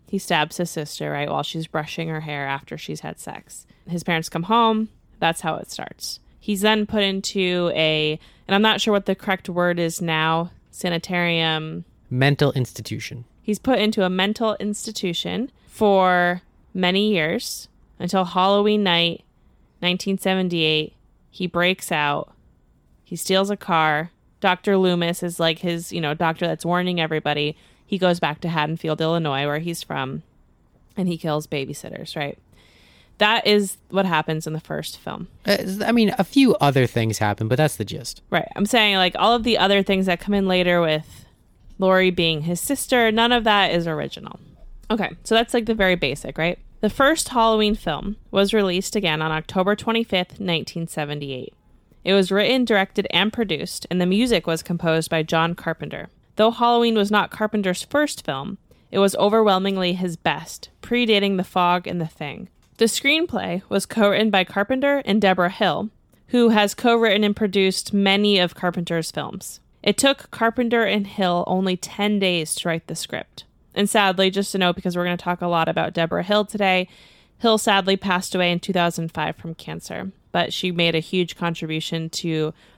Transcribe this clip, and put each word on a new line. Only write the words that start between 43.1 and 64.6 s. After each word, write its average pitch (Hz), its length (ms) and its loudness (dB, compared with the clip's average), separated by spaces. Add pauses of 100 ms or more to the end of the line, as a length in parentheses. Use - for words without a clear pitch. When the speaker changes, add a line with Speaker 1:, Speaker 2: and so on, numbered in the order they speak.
Speaker 1:
none 226 200 2
of 233 140 2
that 202 260 4
is 170 160 0
original. 147 520 -8 (520)
Okay, 214 200 -2 (120)
so - 100 -2
that's, 233 200 2
like, 240 120 0
the 226 80 0
very 190 220 4
basic, 139 420 -4
right? 170 220 -2 (220)
The 208 100 2
first 294 380 2
Halloween 220 440 2
film 196 440 -6 (120)
was 196 240 2
released 190 420 0
again 165 240 0
on 160 120 -2
October 185 440 0
twenty-fifth, 220 640 -2
nineteen 170 480 -4
seventy-eight. 147 680 -8 (480)
It 180 100 2
was 190 180 4
written, 233 340 2
directed, 202 440 0
and 196 240 2
produced, 180 560 -4
and 180 100 0
the 180 60 2
music 202 400 2
was 165 160 -2
composed 165 480 0
by 160 140 0
John 165 320 0
Carpenter. 156 540 -8 (260)
Though 220 160 4
Halloween 233 440 2
was 202 140 2
not 208 220 0
Carpenter's 208 500 -2
first - 420 -2
film, 143 360 -6 (320)
it - 80 0
was 196 160 4
overwhelmingly 196 800 2
his 180 240 -4
best, - 520 -6 (140)
predating 214 540 2
The 180 60 0
Fog 180 440 0
and 175 120 -4
The 160 80 -4
Thing. - 400 -12 (300)
The 226 80 4
screenplay 220 840 -2
was 196 180 -2
co-written 214 420 2
by 196 140 4
Carpenter 262 600 0